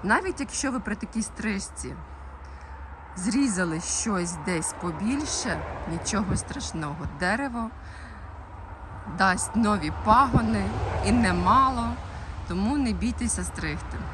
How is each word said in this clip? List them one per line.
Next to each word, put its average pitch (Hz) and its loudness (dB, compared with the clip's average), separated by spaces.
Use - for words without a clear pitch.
Навіть 285 2
якщо 269 -2
ви 247 -2
при 220 -4
такій 226 -4
стрижці 196 -4
зрізали 185 2
щось 175 0
десь 165 0
побільше, 196 -2
нічого 185 0
страшного, 151 -4
дерево 233 0
дасть 190 2
нові 208 4
пагони 226 6
і 202 6
немало, 233 6
тому 202 2
не 254 2
бійтеся 214 0
стригти. - -4